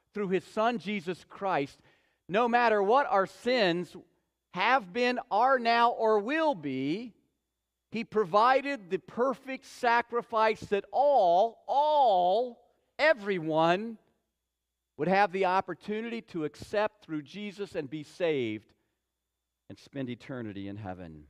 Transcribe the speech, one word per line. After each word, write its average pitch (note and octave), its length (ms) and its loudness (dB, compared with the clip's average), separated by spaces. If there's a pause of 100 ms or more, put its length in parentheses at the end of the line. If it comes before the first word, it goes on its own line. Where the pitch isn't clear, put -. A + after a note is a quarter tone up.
(120)
through G3+ 160 -4
His F3+ 160 -2
Son, A3+ 340 -2
Jesus F3+ 500 -8
Christ. E3 500 -4 (500)
No A3+ 200 2
matter A3+ 340 2
what G3 260 4
our F#3+ 180 2
sins F#3 720 -2 (580)
have G3+ 380 0
been, B3 280 0 (100)
are B3 300 2
now, A#3 320 2
or A3 260 2
will C#4+ 380 0
be, D3 580 -6 (760)
He A3+ 100 -6
provided G#3+ 880 0
the F#3+ 80 -2
perfect C4 680 -6
sacrifice A#3 920 0
that G3+ 300 -2
all, A3 800 4
all, A#3+ 920 2 (380)
everyone G3 1000 0 (1000)
would D3+ 100 -2
have G3 220 2
the F#3+ 140 -2
opportunity G#3 800 -4
to D#3+ 220 -8
accept G#3 600 -6
through D3+ 180 -8
Jesus G3 520 -12
and D#3 140 -8
be D3+ 140 -12
saved C3 680 -4 (960)
and - 100 -20
spend C3 320 -10
eternity A2 580 -12
in G2+ 80 -12
heaven. F2 540 -14